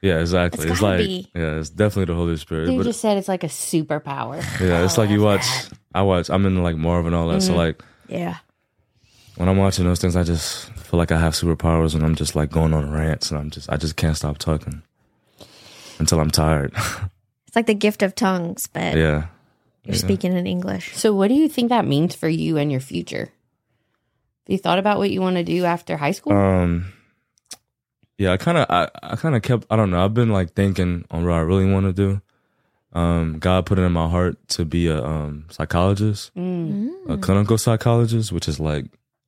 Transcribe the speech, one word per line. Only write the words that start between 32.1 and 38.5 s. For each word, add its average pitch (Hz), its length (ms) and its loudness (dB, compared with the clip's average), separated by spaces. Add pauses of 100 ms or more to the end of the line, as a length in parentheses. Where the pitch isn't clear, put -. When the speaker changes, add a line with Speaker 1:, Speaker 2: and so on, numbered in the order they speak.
Speaker 1:
Um, 85 460 0
God 90 280 2
put 98 120 2
it 92 40 4
in 90 100 4
my 82 160 2
heart 87 280 0 (120)
to - 160 -4
be 82 240 0
a, 76 140 0
um, 76 480 -6
psychologist, 98 840 0
Speaker 3:
Mm. 185 540 -4 (160)
Speaker 2:
Mm. 294 80 -4
Speaker 1:
a 208 40 -2
clinical 190 400 2
psychologist, 117 760 0
which 85 160 -4
is, 76 120 -4